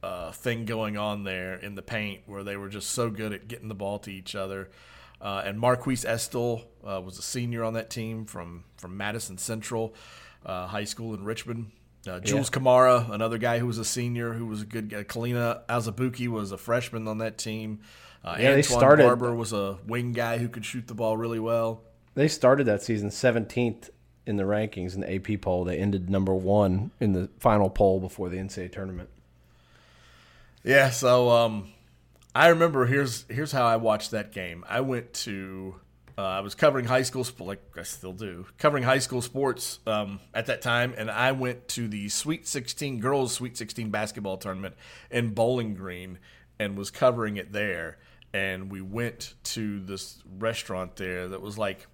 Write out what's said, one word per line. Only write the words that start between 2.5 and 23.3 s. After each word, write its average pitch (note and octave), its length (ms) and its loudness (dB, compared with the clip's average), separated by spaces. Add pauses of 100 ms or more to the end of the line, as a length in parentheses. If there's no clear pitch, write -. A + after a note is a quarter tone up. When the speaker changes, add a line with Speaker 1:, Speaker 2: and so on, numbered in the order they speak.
Speaker 1:
were G2 120 -8
just G2+ 220 -8
so A#2 180 0
good G#2+ 240 -6
at G2+ 160 -12
getting A2+ 200 -12
the G#2+ 60 -8
ball G2+ 260 -6
to G#2 120 -12
each F#2+ 220 -12
other. F#2+ 340 -6 (520)
Uh, G2 260 -4
and G2+ 120 -6
Marquise B2 460 2
Estel, A#2 600 -2 (200)
uh, G2 160 -6
was F#2 180 -14
a - 40 -12
senior A#2+ 420 -4
on A2+ 100 -2
that A2+ 140 -6
team A2 380 -8
from, E2+ 380 -14 (120)
from F#2 200 -14
Madison G2+ 420 -6
Central, A2+ 560 -4 (500)
uh, F2+ 220 -6
High G#2 180 -6
School A2+ 300 -8
in G2 100 -10
Richmond. A2+ 460 -6 (360)
Uh, F2+ 140 -8
Jules C#3 320 0
Speaker 2:
Yeah. - 60 -2
Speaker 1:
Kamara, B2+ 520 8
another A2+ 280 -2
guy A#2 220 0
who B2 60 -2
was A2+ 120 -2
a A2 60 -4
senior, A#2+ 500 -4
who A#2 120 -6
was G#2+ 160 -6
a G#2 40 -8
good G#2+ 240 -8
guy. G#2 140 -8
Kalina A#2 640 -2
Azubuike A#2+ 640 -2
was G#2+ 240 -4
a F#2 60 -8
freshman A#2 500 -2
on G#2+ 100 -4
that A2+ 200 -4
team. A2 400 -6 (460)
Uh, E2+ 140 -6
Speaker 2:
Yeah, C3 140 6
they C#3 60 8
Speaker 1:
Antoine B2 200 4
Speaker 2:
started C#3+ 260 10
Speaker 1:
Barber A#2+ 300 6
was A2+ 180 -4
a G2 340 -2
wing A#2+ 260 -2
guy A#2 260 0
who A#2+ 100 -2
could A#2 160 -10
shoot B2 220 -8
the A#2+ 80 -14
ball A2 220 0
really A2+ 240 -2
well. A2+ 420 0 (320)
Speaker 2:
They C#3+ 140 4
started C3+ 380 6
that G2+ 160 4
season G#2 280 0
seventeenth A#2 800 0 (360)